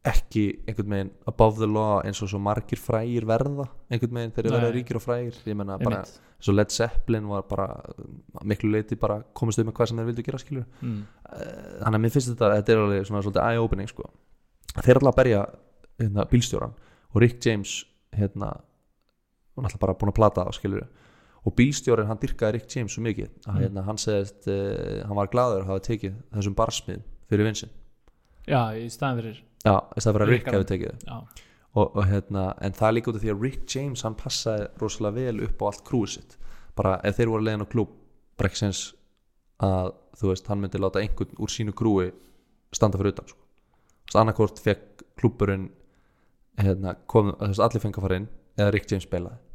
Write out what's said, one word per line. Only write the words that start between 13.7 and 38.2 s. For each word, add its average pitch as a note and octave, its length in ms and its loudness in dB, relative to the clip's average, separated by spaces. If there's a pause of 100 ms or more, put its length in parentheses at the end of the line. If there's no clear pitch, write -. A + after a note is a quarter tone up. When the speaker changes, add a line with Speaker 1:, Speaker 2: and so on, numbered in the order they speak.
Speaker 1:
sko. - 160 -14 (640)
Þeir - 180 4
eru C3 140 10
alltaf C3 80 8
að - 80 4
berja, A2 240 4 (540)
hérna, G#2 340 0
bílstjóran - 420 0 (380)
og A2 100 6
Rick A#2+ 240 6
James, G#2 300 0 (420)
hérna, G2+ 320 -2 (1040)
var B2+ 140 -4
náttúrulega - 180 -2
bara F#2+ 80 0
búinn G2+ 160 0
að - 80 -2
plata G2 300 4
þá, - 100 -8
skilur. G2+ 300 -6 (580)
Og - 80 -2
bílstjórinn, A#2+ 560 4
hann G#2+ 80 -4
dýrkaði - 400 -2
Rick - 160 -12
James A#2 240 -4
svo A2+ 80 -4
mikið G#2 240 -4 (160)
að, G#2 80 -6
Speaker 2:
Mm. G2 80 2
Speaker 1:
hérna, G2 240 -2
hann G#2+ 120 -6
segist, G2+ 500 -4
eh, G2 580 -4
hann G2+ 80 -6
var G2+ 160 0
glaður A#2+ 320 2
að F#2+ 80 -6
hafa F#2+ 160 -4
tekið G#2 320 -4 (160)
þessum G2+ 240 -2
barsmið - 440 -2 (280)
fyrir G#2 160 4
vin G#2+ 80 -2
sinn. - 160 -12 (760)
Speaker 2:
Já, A#2 260 2
í A#2 160 -8
staðinn B2+ 320 -4
fyrir A2 180 -12 (220)
Speaker 1:
Já, G2+ 140 6 (180)
í - 60 -4
staðinn G#2+ 160 4
fyrir G#2 100 4
að A2+ 40 4
Rick A#2+ 160 4
Speaker 2:
Rickan. B2+ 80 -2
Speaker 1:
hefði F#2+ 120 4
tekið - 240 -4
þau. - 160 -16
Speaker 2:
Já. - 380 -16 (300)
Speaker 1:
Og, - 220 2
og G2+ 100 2
hérna, F#2+ 540 0
en G2 120 -2
það A2 160 2
er A2 40 4
líka A#2 200 0
út A2 40 -4
af G2 60 -4
því A2 80 0
að G2+ 120 -2
Rick - 320 -6
James, C3 280 -6
hann A2 140 -4
passaði A2 480 -4 (140)
rosalega G#2+ 360 -4
vel A#2+ 300 -4
upp - 180 0
á - 40 0
allt - 180 -4
krúið A2 240 0
sitt. - 280 -14 (380)
Bara F#2+ 300 2
ef G2+ 140 2
þeir A#2 100 4
voru A2 160 0
leiðin G#2+ 180 -2
á G2+ 80 -6
klúbb, A2+ 220 0 (460)